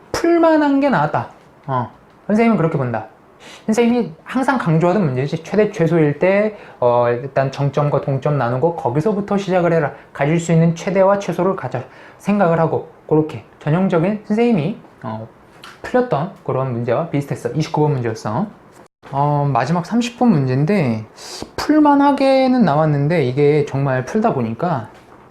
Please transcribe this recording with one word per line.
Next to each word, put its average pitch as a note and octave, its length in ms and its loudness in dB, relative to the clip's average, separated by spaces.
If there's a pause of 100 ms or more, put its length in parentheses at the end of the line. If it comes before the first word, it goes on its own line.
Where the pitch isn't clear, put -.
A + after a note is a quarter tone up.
(120)
풀만한 D#4+ 680 2
게 C#4+ 100 2
나왔다. D3+ 400 -2 (360)
어, B2+ 240 -4 (360)
선생님은 A3+ 320 2
그렇게 D#3+ 180 0
본다. A#2+ 300 -4 (600)
선생님이 A3+ 460 2 (100)
항상 C4 360 -2
강조하던 F3 440 2
문제지. C#3+ 400 -2
최대 G#3 280 0
최소일 D#3 480 0
때, G3+ 400 0 (200)
어, A#2+ 300 2
일단 C3+ 420 -2
정점과 C#3+ 520 -2
동점 C#3+ 340 -2
나누고 C3 400 0
거기서부터 G3 600 -2
시작을 F3 340 0
해라. D3+ 200 0 (200)
가질 D#3 260 0
수 E3 140 -2
있는 E3 220 4
최대와 F#3+ 460 2
최소를 F#3 360 -2
가져 B2+ 240 -8 (380)
생각을 F3+ 420 2
하고, D3 300 -2 (180)
그렇게 D#3 360 0 (160)
전형적인 F3+ 680 0
선생님이, A3 520 0 (260)
어, A2+ 220 -10 (540)
풀렸던 A#3+ 540 -2 (100)
그런 C3 280 -2
문제와 A#2+ 360 -2
비슷했어. C#3+ 420 -4
이십구 D3+ 300 -2
번 D3 120 2
문제였어. A#2 540 -4 (640)
어, C#3+ 380 0
마지막 C3+ 360 0
삼십 A#3 320 -2
번 B3 100 2
문제인데, C#3 760 0 (500)
풀만하게는 C#4 1080 4
나왔는데 D3+ 600 2
이게 C#3+ 400 2
정말 C3+ 400 -2
풀다 G#3+ 300 0
보니까 A#2 540 -4 (420)